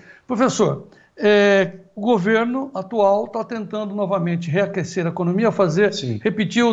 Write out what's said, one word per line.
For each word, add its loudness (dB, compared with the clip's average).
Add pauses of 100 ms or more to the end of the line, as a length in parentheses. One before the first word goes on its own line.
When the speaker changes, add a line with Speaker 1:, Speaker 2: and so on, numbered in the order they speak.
(260)
Speaker 1:
Professor, 0 (300)
é, 4 (220)
o -12
governo 0
atual 0
tá -6
tentando -8
novamente -2
reaquecer -2
a -2
economia, 0
fazer, 2
Speaker 2:
Sim. -6
Speaker 1:
repetir 0
o, 4